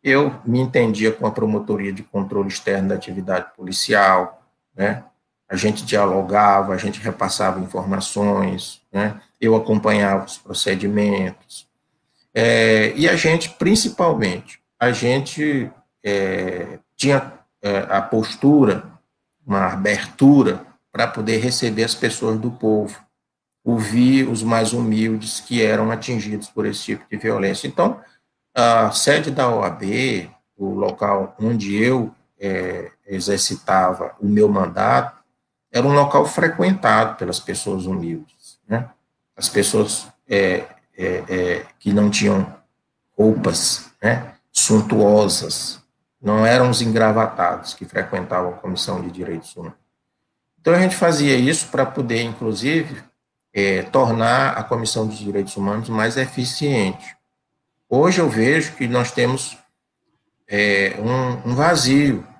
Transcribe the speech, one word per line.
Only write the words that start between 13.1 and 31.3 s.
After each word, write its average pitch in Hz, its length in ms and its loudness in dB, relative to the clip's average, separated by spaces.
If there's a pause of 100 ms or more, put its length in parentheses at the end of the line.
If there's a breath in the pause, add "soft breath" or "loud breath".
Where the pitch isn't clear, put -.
gente, 165 340 0
principalmente, 175 1080 0 (180)
a 123 140 2
gente, 135 760 -2 (340)
é, 95 760 -4 (160)
tinha, 135 380 0 (300)
é, 101 160 -2 (100)
a 98 140 0
postura, 113 840 2 (600)
uma 95 280 -2
abertura 104 960 4 (260)
para 117 140 0
poder 110 320 -2
receber 113 460 -2
as 113 100 -4
pessoas 110 440 -2
do 117 120 -4
povo, 107 520 -2 (640)
ouvir 120 640 2
os 113 140 -4
mais 113 320 0
humildes 110 680 -2
que 120 220 -2
eram 110 280 2
atingidos 107 580 -6
por 107 180 -4
esse 104 180 -6
tipo 113 260 -8
de 107 60 -8
violência. 104 500 -4
Então, 202 320 -2 (560 loud breath)
a 117 380 4
sede 151 380 0
da 135 180 0
O 113 140 0
A 92 80 -2
B, 101 580 -4 (280)
o 98 180 -6
local 98 680 -2